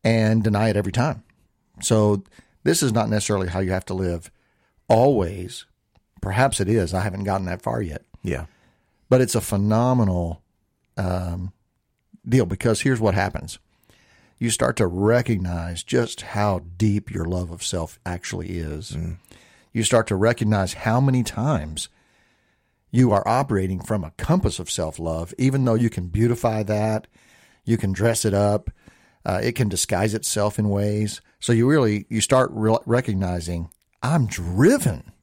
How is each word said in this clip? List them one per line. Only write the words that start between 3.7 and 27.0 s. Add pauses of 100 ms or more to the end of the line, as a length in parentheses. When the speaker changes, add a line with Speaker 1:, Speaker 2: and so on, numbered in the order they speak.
Speaker 1:
have
to
live (560)
always. (560)
Perhaps
it
is.
I
haven't
gotten
that
far
yet. (200)
Speaker 2:
Yeah. (640)
Speaker 1:
But
it's
a
phenomenal, (560)
um, (760)
deal
because
here's
what
happens. (800)
You
start
to
recognize
just
how (160)
deep
your
love
of
self
actually
is.
Speaker 2:
Mm. (540)
Speaker 1:
You
start
to
recognize
how
many
times (1040)
you
are
operating
from
a
compass
of
self-love,
even
though
you
can
beautify
that, (580)